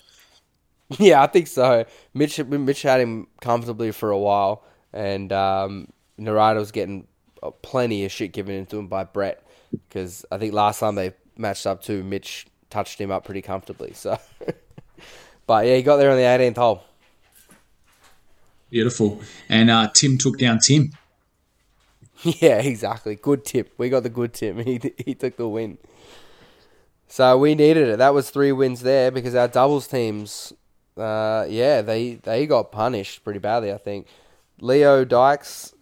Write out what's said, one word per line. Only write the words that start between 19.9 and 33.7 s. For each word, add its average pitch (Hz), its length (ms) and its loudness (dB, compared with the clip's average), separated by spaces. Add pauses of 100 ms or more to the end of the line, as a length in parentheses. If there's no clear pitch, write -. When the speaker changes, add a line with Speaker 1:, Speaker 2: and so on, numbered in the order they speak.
Speaker 2:
Tim 135 240 2
took 131 200 0
down 117 200 2
Tim. 147 380 2
Speaker 1:
<laughs> - 60 -20 (1200)
Yeah, 151 340 4
exactly. 113 580 -4
Good 139 280 -2
Tim. - 220 -4 (120)
We 123 100 -2
got 123 160 0
the 123 40 -6
good 120 240 -6
Tim. 107 260 -8
<laughs> 117 60 -8
He, 123 160 -4 (240)
he 135 100 -8
took 127 220 -8
the 117 120 -6
win. 110 280 -8 (1300)
So 127 280 4
we 151 200 4
needed 151 320 4
it. 107 100 0
That 135 160 4
was 139 160 0
three 139 220 2
wins 127 300 0
there 131 280 2
because 127 240 -6
our 123 140 2
doubles 131 400 0
teams, 107 640 -6 (440)
uh, 110 520 -2
yeah, 117 340 0
they, 113 320 -4
they 113 320 -4
got 123 240 0
punished 110 540 -6
pretty 104 160 -8
badly, 104 320 -4